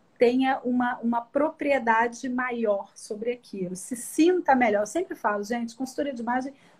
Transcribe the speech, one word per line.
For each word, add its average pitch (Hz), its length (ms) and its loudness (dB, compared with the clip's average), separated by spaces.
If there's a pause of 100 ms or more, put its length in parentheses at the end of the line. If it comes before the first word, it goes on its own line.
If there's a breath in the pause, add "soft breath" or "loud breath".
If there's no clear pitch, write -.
(180)
tenha 262 460 4
uma, 247 360 0
uma 233 220 0
propriedade 254 1080 0
maior 240 680 -2
sobre 226 360 -8
aquilo, 190 440 -8
se - 200 -10
sinta 330 600 2
melhor. 220 280 4
Eu 208 40 -4
sempre 339 280 -4
falo, 208 280 -2
gente, 233 320 -6
consultoria 277 380 -6
de 233 80 -10
imagem 254 320 -4 (260 soft breath)